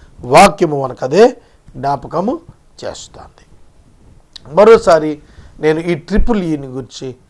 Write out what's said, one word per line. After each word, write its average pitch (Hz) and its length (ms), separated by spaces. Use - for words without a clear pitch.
వాక్యము 151 640
మనకు 123 200
అదే 208 380
జ్ఞాపకము 139 640
చేస్తుంది. - 600
మరోసారి 165 680
నేను 156 200
ఈ 170 160
ట్రిపుల్ 208 480
ఈని 151 240
గురించి 127 480